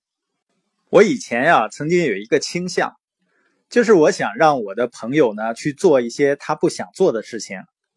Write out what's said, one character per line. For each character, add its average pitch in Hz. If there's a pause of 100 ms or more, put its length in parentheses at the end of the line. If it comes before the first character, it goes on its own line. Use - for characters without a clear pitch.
(920)
我 175
以 175
前 151
啊， 113
曾 147
经 175
有 110
一 104
个 151
倾 180
向， 175 (760)
就 240
是 220
我 160
想 113
让 143
我 98
的 120
朋 120
友 135
呢， 110
去 147
做 139
一 117
些 143
他 -
不 156
想 -
做 175
的 110
事 110
情。 95 (340)